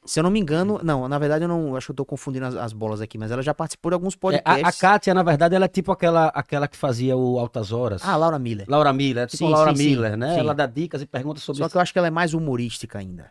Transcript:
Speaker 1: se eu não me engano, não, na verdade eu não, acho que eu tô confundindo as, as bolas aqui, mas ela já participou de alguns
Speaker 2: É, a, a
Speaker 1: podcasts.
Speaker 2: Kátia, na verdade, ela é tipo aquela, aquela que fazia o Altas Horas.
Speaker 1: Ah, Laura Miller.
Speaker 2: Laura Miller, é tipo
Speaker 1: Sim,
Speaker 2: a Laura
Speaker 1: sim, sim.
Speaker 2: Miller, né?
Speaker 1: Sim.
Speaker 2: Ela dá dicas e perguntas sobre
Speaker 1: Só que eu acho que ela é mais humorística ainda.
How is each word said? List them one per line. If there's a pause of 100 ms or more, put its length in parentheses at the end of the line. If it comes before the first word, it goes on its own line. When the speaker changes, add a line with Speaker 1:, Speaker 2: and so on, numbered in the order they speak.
Speaker 1:
se
eu
não
me
engano,
não,
na
verdade
eu
não,
acho
que
eu
tô
confundindo
as,
as
bolas
aqui,
mas
ela
já
participou
de
alguns
Speaker 2:
É,
a,
a
Speaker 1:
podcasts.
Speaker 2:
Kátia,
na
verdade,
ela
é
tipo
aquela,
aquela
que
fazia
o
Altas
Horas.
Speaker 1:
Ah,
Laura
Miller.
Speaker 2:
Laura
Miller,
é
tipo
Speaker 1:
Sim,
Speaker 2:
a
Laura
Speaker 1:
sim,
sim.
Speaker 2:
Miller,
né?
Speaker 1:
Sim.
Speaker 2:
Ela
dá
dicas
e
perguntas
sobre
Speaker 1:
Só
que
eu
acho
que
ela
é
mais
humorística
ainda.